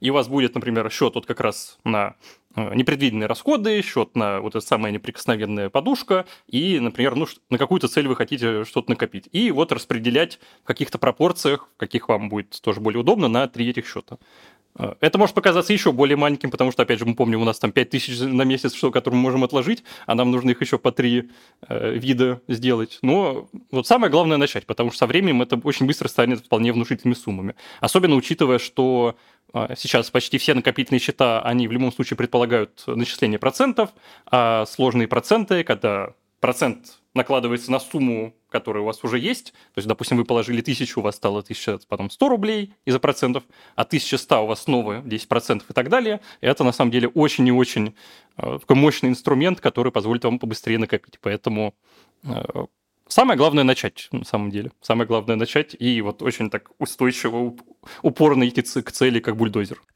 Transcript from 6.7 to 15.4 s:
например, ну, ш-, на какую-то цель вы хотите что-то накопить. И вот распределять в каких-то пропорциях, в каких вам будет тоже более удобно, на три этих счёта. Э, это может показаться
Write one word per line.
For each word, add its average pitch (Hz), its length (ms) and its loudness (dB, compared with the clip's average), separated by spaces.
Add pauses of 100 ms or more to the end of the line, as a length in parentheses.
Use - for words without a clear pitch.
например, 120 340 -2
ну, 151 120 -2
ш-, - 120 -18 (120)
на 123 80 2
какую-то 139 300 2
цель 143 200 0
вы 127 80 0
хотите 117 480 -2
что-то - 260 -4
накопить. 113 420 -4
И 220 180 2
вот 160 220 0
распределять 123 680 -2 (260)
в - 20 -10
каких-то - 320 -4
пропорциях, 147 760 0
в - 40 -20
каких - 300 -4
вам 104 200 0
будет 101 320 -8
тоже 101 200 -2
более 110 200 0
удобно, 165 280 4
на 123 200 0
три 120 220 -2
этих 135 160 -6
счёта. - 320 -14 (600)
Э, - 220 -4
это 160 180 4
может 202 160 6
показаться 185 380 4